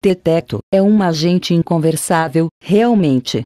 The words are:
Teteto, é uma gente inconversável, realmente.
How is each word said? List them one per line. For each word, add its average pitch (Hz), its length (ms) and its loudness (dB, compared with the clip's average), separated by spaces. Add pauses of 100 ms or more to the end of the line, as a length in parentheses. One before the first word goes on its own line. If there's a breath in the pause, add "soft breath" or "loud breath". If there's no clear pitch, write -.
Teteto, 165 560 -2 (160)
é 190 80 2
uma 202 300 2
gente 175 420 0
inconversável, 160 920 0 (120)
realmente. 175 880 0